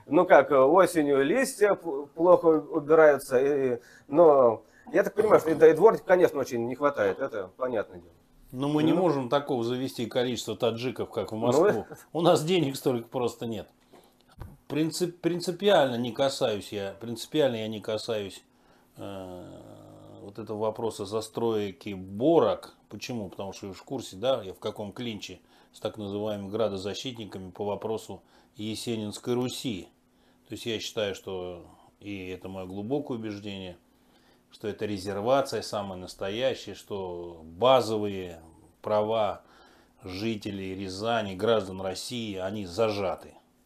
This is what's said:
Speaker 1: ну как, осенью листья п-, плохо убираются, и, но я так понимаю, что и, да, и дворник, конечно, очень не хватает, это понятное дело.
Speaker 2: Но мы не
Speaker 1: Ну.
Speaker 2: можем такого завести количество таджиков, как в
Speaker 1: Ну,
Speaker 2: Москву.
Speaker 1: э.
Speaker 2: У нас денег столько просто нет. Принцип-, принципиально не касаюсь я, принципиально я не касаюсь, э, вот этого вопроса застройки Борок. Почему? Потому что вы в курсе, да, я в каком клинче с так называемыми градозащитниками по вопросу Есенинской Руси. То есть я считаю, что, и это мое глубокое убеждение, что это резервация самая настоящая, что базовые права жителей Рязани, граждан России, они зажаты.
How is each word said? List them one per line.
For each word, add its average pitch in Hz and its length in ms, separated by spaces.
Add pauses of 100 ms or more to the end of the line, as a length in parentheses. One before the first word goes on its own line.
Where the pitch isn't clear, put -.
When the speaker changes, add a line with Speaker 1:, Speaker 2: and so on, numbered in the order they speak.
Speaker 1:
ну 175 200
как, 147 240
осенью 147 760
листья 202 500
п-, 143 400
плохо 170 320
убираются, 147 920
и, 135 400 (280)
но 139 540 (300)
я 175 100
так 190 120
понимаю, 208 260
что 160 100
и, 160 40
да, 156 140
и 160 60
дворник, 180 300
конечно, 180 360
очень 120 260
не 123 80
хватает, 117 460
это 113 380
понятное 113 420
дело. - 140 (360)
Speaker 2:
Но 135 180
мы 151 140
не 160 100
Speaker 1:
Ну. 175 80
Speaker 2:
можем 143 280
такого 143 360
завести 127 420
количество 120 500
таджиков, 113 540
как 101 220
в - 20
Speaker 1:
Ну, 110 120
Speaker 2:
Москву. 135 440
Speaker 1:
э. - 40 (200)
Speaker 2:
У 156 80
нас 151 220
денег 156 320
столько 120 320
просто 123 380
нет. 104 220 (1000)
Принцип-, 160 520
принципиально 170 760
не 120 160
касаюсь 120 600
я, 98 260
принципиально 120 580
я 110 120
не 110 140
касаюсь, 107 600 (540)
э, 92 640 (600)
вот 98 160
этого 110 220
вопроса 110 440
застройки 107 880
Борок. 104 840 (140)
Почему? 107 400
Потому 98 240
что - 140
вы 95 80
в - 80
курсе, 139 340
да, 120 260
я 92 120
в - 60
каком 104 320
клинче 104 480 (320)
с - 80
так 104 160
называемыми 104 540
градозащитниками 101 1000
по 104 140
вопросу 101 580 (340)
Есенинской 107 800
Руси. 120 540 (600)
То - 60
есть 104 120
я 110 140
считаю, 101 340
что, 90 500 (340)
и 95 300
это 92 220
мое 95 160
глубокое 117 500
убеждение, 101 600 (720)
что - 180
это 101 160
резервация 104 800
самая 98 360
настоящая, 104 760
что 87 680
базовые 101 1000 (400)
права 107 600 (640)
жителей 98 720
Рязани, 98 600
граждан 95 460
России, 101 560
они 98 300
зажаты. 98 680 (320)